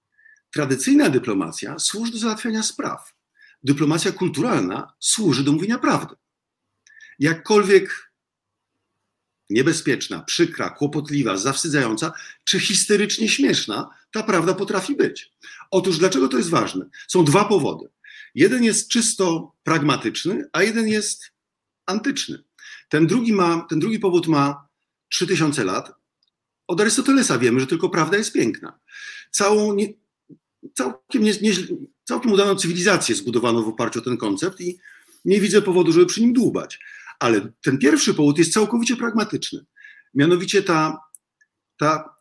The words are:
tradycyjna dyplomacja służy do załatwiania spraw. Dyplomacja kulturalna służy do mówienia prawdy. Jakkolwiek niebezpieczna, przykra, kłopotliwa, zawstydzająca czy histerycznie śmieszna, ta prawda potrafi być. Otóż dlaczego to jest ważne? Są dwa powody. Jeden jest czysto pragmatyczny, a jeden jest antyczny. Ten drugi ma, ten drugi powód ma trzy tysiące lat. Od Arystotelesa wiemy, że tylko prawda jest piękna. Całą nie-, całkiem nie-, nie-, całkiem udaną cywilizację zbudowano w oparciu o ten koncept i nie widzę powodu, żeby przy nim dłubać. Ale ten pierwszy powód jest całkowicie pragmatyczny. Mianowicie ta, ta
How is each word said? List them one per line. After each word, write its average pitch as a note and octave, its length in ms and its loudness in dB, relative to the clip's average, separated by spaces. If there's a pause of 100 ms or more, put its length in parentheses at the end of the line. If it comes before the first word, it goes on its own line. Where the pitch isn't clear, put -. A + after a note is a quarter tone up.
(520)
tradycyjna D3+ 600 2
dyplomacja G#2+ 680 -4
służy A3+ 340 -4
do A#3 60 -10
załatwiania A3 440 -4
spraw. - 520 -8 (480)
Dyplomacja D3+ 500 0
kulturalna D3 880 -2
służy C#3 440 0
do C#3+ 80 2
mówienia G3+ 260 -2
prawdy. - 360 -2 (1040)
Jakkolwiek F#3+ 920 2 (1400)
niebezpieczna, A#2 680 -2
przykra, D#3+ 500 -2
kłopotliwa, C#3+ 680 -2
zawstydzająca C#3 760 -2 (320)
czy F#3 160 0
histerycznie G#3 680 0
śmieszna, E3 640 -2 (200)
ta A3 120 -6
prawda F3+ 320 0
potrafi G3+ 420 -4
być. - 360 -4 (380)
Otóż F3+ 280 0
dlaczego A#3+ 300 2
to - 80 -2
jest F3+ 140 0
ważne? G2+ 360 -2 (220)
Są F3+ 160 4
dwa F3+ 200 4
powody. E3+ 440 -2 (460)
Jeden A3 300 4
jest G3+ 240 0
czysto F#3 640 -2 (100)
pragmatyczny, D3+ 920 -2
a E3 100 0
jeden A3 260 0
jest - 440 -4 (540)
antyczny. A3 580 -6 (440)
Ten D#3+ 180 2
drugi A#3 260 2
ma, E3+ 380 0
ten D#3 100 0
drugi G#3+ 180 -2
powód F3 280 0
ma C#3+ 420 0 (400)
trzy - 180 -2
tysiące D3+ 380 0
lat. F#2+ 280 -6 (720)
Od F3+ 140 -2
Arystotelesa A3+ 580 2
wiemy, B2 220 2
że C3 60 -2
tylko E3 220 -2
prawda E3+ 280 0
jest A3 160 -4
piękna. - 460 -4 (520)
Całą G#3 440 2
nie-, G#3 180 -2 (840)
całkiem - 480 -4
nie-, G#3+ 200 2
nie-, G#3 120 2 (500)
całkiem A#3+ 280 -2
udaną G3 220 4
cywilizację F3 600 0
zbudowano A#2 480 0
w A2 60 -4
oparciu A2+ 300 -4
o A2+ 40 -8
ten B2 140 -4
koncept A2 440 -4
i F3 180 -8 (460)
nie G3 160 4
widzę G3+ 220 4
powodu, F3 300 4
żeby F3 140 6
przy G3+ 140 -4
nim A#3+ 120 4
dłubać. F3+ 460 0 (400)
Ale A2+ 340 0 (100)
ten C3 160 0
pierwszy C#4+ 360 4
powód D3 240 2
jest E3 140 4
całkowicie A#3 440 0
pragmatyczny. - 680 -4 (500)
Mianowicie F3+ 480 2
ta, D#3+ 360 0 (800)
ta D3+ 440 -2